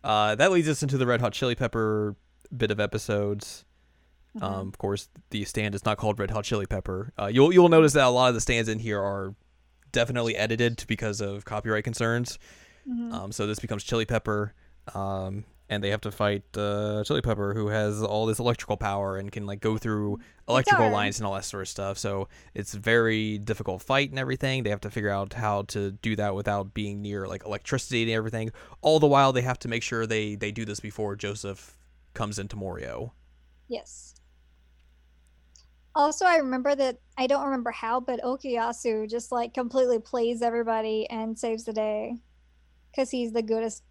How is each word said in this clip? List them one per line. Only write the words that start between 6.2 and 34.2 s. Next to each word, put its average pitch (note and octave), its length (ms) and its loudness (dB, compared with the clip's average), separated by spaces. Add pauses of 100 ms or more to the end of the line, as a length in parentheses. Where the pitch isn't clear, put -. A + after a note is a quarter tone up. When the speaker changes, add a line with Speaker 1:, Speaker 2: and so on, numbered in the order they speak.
Speaker 1:
Red G2 100 -2
Hot G#2 140 -2
Chili G2+ 220 -2
Pepper. G2 520 -6
Uh, G#2 140 -4
you'll, C#3+ 220 8
you'll F3 160 10
notice D#3+ 240 8
that C#3+ 100 6
a B2+ 60 8
lot B2+ 180 6
of B2 60 4
the A2 80 -2
stands A#2 260 2
in A2 120 -2
here G#2+ 200 -2
are G2 340 -4 (580)
definitely A#2 440 0
edited A2+ 520 0
because G#2+ 340 -2
of G2+ 240 -6
copyright G#2+ 380 -2
concerns. A#2 540 0 (480)
Speaker 2:
Mm-hmm. A#3 280 -6
Speaker 1:
Um, G2+ 180 -8
so G#2 140 -2
this G#2+ 140 -2
becomes G#2+ 220 -6
Chili A2+ 220 0
Pepper, G#2+ 480 -2 (420)
um, G2 500 -4 (260)
and G#2 120 -2
they G2+ 60 0
have G#2+ 140 -2
to G#2 100 -6
fight, G#2 300 0 (160)
uh, G#2 460 -2
Chili D3 180 0
Pepper, G#2 320 0
who G#2+ 140 0
has G#2+ 340 0
all G#2+ 240 0
this A2 120 0
electrical A#2 380 0
power G2+ 400 -2
and G2+ 160 -8
can, G#2 140 -8
like, G2+ 160 -8
go A2 160 2
through G#2 400 -2 (280)
electrical B2+ 380 6
Speaker 2:
Guitar. A2 80 6
Speaker 1:
lines G#2 260 2
and G#2+ 80 -2
all G2 60 -2
that F#2+ 140 -6
sort G2 160 -8
of F#2+ 60 -8
stuff. G2 280 -4
So G2 320 -4 (240)
it's - 220 -8
very A2 640 2
difficult G2+ 420 -4
fight C#3 300 0
and C3+ 80 -6
everything. C3 440 -2
They A2 60 -2
have G2+ 140 -2
to G#2 80 -8
figure G#2 180 -2
out G2 240 -2
how G#2 360 -2
to G2+ 240 -4
do A2 240 -4
that G#2 180 0
without G2+ 400 -2
being G2+ 260 -6
near, G2+ 260 -6
like, F#2+ 200 -10
electricity A#2+ 560 -2
and A2+ 100 0
everything. A2 380 -2 (320)
All D#3 180 6
the D3+ 60 8
while, C#3 260 8
they B2+ 80 2
have B2+ 200 -2
to B2+ 80 -8
make A#2 140 -2
sure A2+ 240 -2
they, G#2+ 280 0
they G#2 180 -6
do A2 140 -6
this G#2 140 -8
before G#2 360 -6
Joseph G2+ 600 -10 (340)
comes G#2+ 260 -6
into G2+ 180 -8
Morio. F2 580 -8 (520)
Speaker 2:
Yes. - 500 -14 (1800)